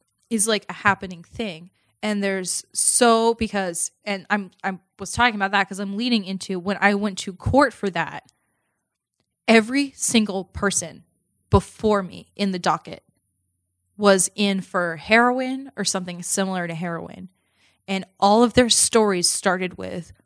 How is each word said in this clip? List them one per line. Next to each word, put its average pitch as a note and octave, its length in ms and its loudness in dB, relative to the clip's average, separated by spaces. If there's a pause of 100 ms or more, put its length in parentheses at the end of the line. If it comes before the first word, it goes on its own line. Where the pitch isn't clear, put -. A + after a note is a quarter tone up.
(300)
is, A3 180 0
like, G#3 220 -2
a F3+ 40 -10
happening F#3 500 -2
thing. F3 480 -10 (320)
And G#3 200 -2
there's F#3+ 400 -2 (100)
so, A3+ 600 4
because, G3 580 -4 (140)
and G3 240 -6
I'm, G3+ 220 -2 (120)
I F#3+ 140 -6 (220)
was G3 140 -10
talking A#3 220 2
about G3 160 -2
that G3+ 160 2
'cause F#3+ 120 -10
I'm G3 180 -6
leading A#3 280 0
into F#3+ 340 -6
when F3+ 200 -4
I G3+ 140 4
went G3+ 260 -2
to F#3+ 140 -10
court B3+ 400 2
for - 160 -6
that, E3 420 -6 (1160)
every A#3+ 480 2
single G#3 500 0
person - 580 -4 (460)
before G3+ 540 2
me - 320 -14
in G3+ 160 -2
the F3+ 80 -6
docket - 440 -4 (960)
was G3 380 4
in G3 260 0
for F3 360 -4
heroin B3+ 760 2
or G#3 80 -6
something F3+ 380 -6
similar F#3+ 460 -2
to E3 80 -8
heroin. E3+ 540 -10 (580)
And F#3+ 180 -4 (140)
all G#3 240 6
of A#3 100 2
their B3 160 4
stories G3+ 600 2
started F#3 480 -2
with, F#3 340 -10 (140)